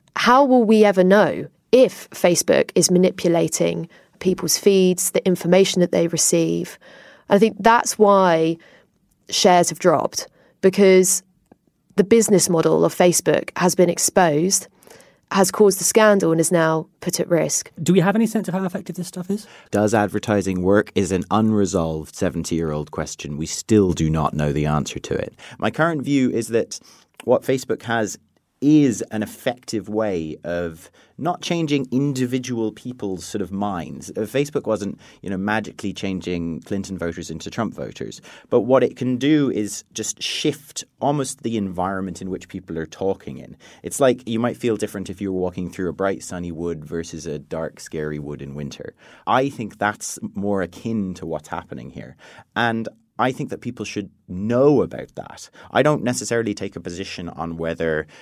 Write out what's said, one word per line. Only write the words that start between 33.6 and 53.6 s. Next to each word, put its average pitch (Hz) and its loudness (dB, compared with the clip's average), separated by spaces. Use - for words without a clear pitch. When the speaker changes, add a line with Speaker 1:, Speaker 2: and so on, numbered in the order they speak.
Speaker 3:
Uh, - -8
Facebook 139 -4
wasn't, 101 -4
you 92 -12
know, 98 -6
magically 104 -6
changing 87 -6
Clinton 98 -8
voters 85 -8
into 82 -12
Trump 110 -6
voters. - -12
But 120 4
what 127 4
it - -4
can 127 -2
do 139 2
is 101 -6
just - -8
shift - -8
almost 135 -2
the 113 -4
environment 95 -4
in 95 -10
which - -8
people 85 -10
are 80 -6
talking 92 -6
in. - -18
It's - -10
like 127 0
you 113 -4
might 120 -2
feel 113 -2
different 104 -8
if 95 -10
you 95 -4
were 92 -4
walking 90 -6
through 92 -6
a 80 -6
bright 98 -4
sunny 87 -10
wood 80 -8
versus 82 -10
a 76 -8
dark 80 -10
scary 76 -8
wood 73 -12
in 69 -14
winter. 71 -12
I 131 2
think 113 -10
that's - -4
more 101 -2
akin 95 -6
to 85 -14
what's 80 -8
happening - -10
here. - -18
And 113 -2
I 127 0
think 135 -8
that - -10